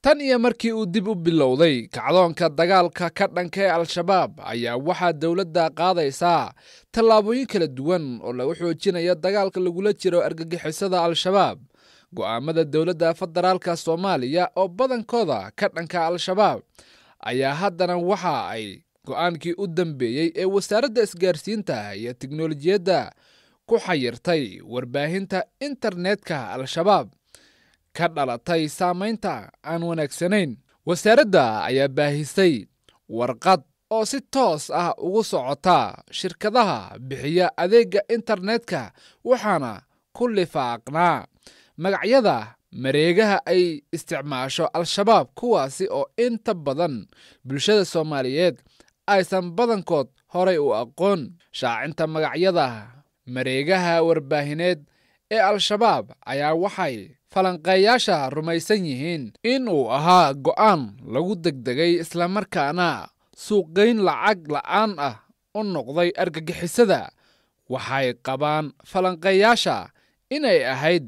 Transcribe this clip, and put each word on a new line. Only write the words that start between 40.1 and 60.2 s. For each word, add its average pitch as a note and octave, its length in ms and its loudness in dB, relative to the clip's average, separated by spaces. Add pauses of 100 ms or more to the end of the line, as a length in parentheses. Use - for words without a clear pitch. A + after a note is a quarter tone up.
ku A#3+ 160 -2
lifaaqnaa D3+ 960 -2 (520)
magacyada F3+ 760 0 (160)
mareegaha E3+ 720 2
ay E3+ 480 0
isticmaasho D3 800 -4
Al-Shabaab, F3+ 640 2
kuwaasi F#3 560 -2
oo C3+ 240 -4
inta A#3 400 -2
badan C#3+ 560 -4 (320)
bulshada C#3 420 2
Soomaaliyeed D3+ 800 -2 (480)
aysan F#3 400 0
badankood F3 580 0 (220)
horay F3+ 280 2
u C#3+ 120 2
aqoon. B2 640 -2 (160)
Shaacinta C3 560 -4
magacyada D#3 600 0 (600)
mareegaha C#3+ 800 0
warbaahineed D3+ 800 -2 (440)
ee A3 120 2
Al-Shabaab G3+ 800 2
ayaa C#3+ 320 -2
waxay E3 640 -4 (120)
falanqeeyaasha F#3+ 1040 2
rumaysan E3 480 -2
yihiin C#3+ 480 -6 (160)
in B3+ 240 0
uu C#3+ 160 2
ahaa D3+ 480 6